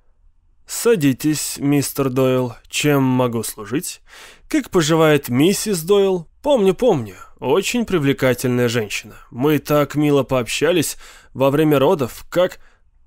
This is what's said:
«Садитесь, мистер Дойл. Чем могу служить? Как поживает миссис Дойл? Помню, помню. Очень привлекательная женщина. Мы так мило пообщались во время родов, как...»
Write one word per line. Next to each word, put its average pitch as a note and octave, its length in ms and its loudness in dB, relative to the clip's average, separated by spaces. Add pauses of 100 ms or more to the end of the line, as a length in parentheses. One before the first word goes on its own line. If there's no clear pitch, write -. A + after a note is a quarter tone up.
(680)
«Садитесь, D3+ 920 0
мистер C#3 500 -2
Дойл. B2+ 440 0 (140)
Чем C#3+ 340 0
могу B2+ 420 0
служить? A2 580 -8 (480)
Как D4+ 200 -4
поживает D#3 600 2
миссис F3 520 0
Дойл? F#3+ 460 0 (140)
Помню, G#3+ 320 2
помню. C#3+ 420 0 (240)
Очень F#3+ 460 0
привлекательная C3 840 0
женщина. G#2+ 480 -6 (160)
Мы C#3+ 280 0
так D3 360 -2
мило C#3+ 280 2
пообщались C#3 720 -2 (360)
во C3 180 2
время D3 280 2
родов, C#3 500 0
как...» F3 300 -2 (480)